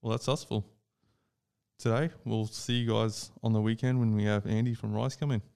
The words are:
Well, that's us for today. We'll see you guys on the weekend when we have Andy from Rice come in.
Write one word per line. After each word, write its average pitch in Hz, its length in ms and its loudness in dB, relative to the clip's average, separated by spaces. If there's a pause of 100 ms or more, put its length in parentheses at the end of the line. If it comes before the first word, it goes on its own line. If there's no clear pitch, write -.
Well, 113 100 -4
that's 117 160 -2
us 139 160 0
for 104 200 -4 (1160)
today. 123 300 2 (140)
We'll 110 240 0
see - 280 -6
you 120 160 0
guys 110 400 0 (120)
on 113 100 2
the 107 80 4
weekend 113 380 2
when 113 160 4
we 104 100 2
have 104 200 2
Andy 117 280 0
from 107 200 -6
Rice 117 220 -2
come 147 160 -4
in. 113 100 0 (140)